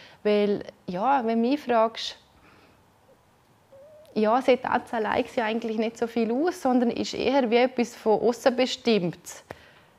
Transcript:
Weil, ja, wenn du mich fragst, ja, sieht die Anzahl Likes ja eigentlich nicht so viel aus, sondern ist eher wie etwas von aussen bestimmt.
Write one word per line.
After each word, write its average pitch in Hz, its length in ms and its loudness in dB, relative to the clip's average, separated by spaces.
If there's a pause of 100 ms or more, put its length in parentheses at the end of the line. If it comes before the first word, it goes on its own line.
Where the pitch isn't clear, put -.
(220)
Weil, 208 420 2 (220)
ja, 226 380 0
wenn 226 180 2
du 233 60 2
mich 285 120 0
fragst, 226 580 0 (2000)
ja, 220 280 2
sieht 247 220 2
die - 40 -6
Anzahl 240 340 -4
Likes 226 340 -2
ja 233 80 0
eigentlich 220 340 -4
nicht 226 180 -4
so 240 100 -2
viel 226 260 -2
aus, 330 280 -2
sondern 247 300 2
ist - 240 -4
eher 254 360 0
wie 233 60 4
etwas 240 380 0
von 214 260 2
aussen 247 360 2
bestimmt. 220 880 -2 (540)